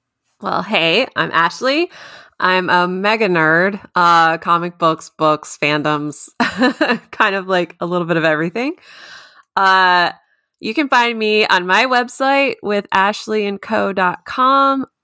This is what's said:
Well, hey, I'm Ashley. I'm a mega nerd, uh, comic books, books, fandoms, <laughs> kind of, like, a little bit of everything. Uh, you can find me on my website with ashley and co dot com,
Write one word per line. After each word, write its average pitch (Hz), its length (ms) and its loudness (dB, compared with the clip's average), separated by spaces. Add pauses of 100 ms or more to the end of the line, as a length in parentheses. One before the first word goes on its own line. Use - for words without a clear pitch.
(420)
Well, 185 220 -4
hey, 190 420 0 (100)
I'm 160 160 -2
Ashley. 262 600 -2 (480)
I'm 185 320 0
a 180 160 2
mega 202 420 -2
nerd, 175 500 2 (140)
uh, 170 460 4
comic 175 400 -2
books, 160 360 -2
books, 151 460 -2
fandoms, 151 680 -2 (120)
<laughs> 240 720 -2
kind 208 240 0
of, 190 100 -4
like, 180 340 -2
a 180 60 -4
little 175 220 -2
bit 170 100 0
of 160 60 0
everything. 170 540 -2 (800)
Uh, 185 580 4 (460)
you 220 140 -8
can 285 160 -2
find 233 300 2
me 214 260 2
on 180 220 0
my 202 180 4
website 262 800 0
with 202 280 -2
ashley 208 540 0
and 202 160 -6
co 202 320 -2
dot 185 320 -2
com, 269 640 0 (160)